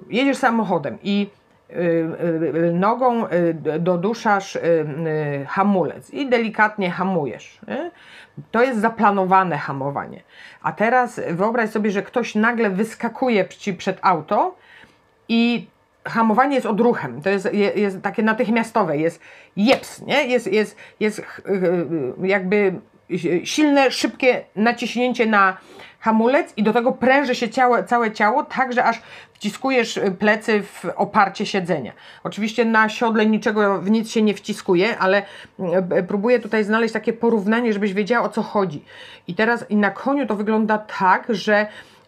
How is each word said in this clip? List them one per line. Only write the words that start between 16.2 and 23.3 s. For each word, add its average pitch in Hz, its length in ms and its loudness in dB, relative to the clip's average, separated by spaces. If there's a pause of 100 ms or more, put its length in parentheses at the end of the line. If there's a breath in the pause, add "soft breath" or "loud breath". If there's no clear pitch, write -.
jest 240 120 0
odruchem. 180 540 0
To 190 80 -2
jest, 196 240 -2
je-, 202 220 2
jest 196 260 -2
takie 202 220 -4
natychmiastowe, 214 720 0
jest 165 240 -2 (340 loud breath)
jeps, - 460 0
nie? 269 240 0
Jest, 240 280 -2
jest, 208 240 0 (220 loud breath)
jest 214 220 -2
ch-, - 180 -16
y, - 120 -6 (720)
y, 185 40 0
jakby 190 520 2 (300)
si-, 170 360 -2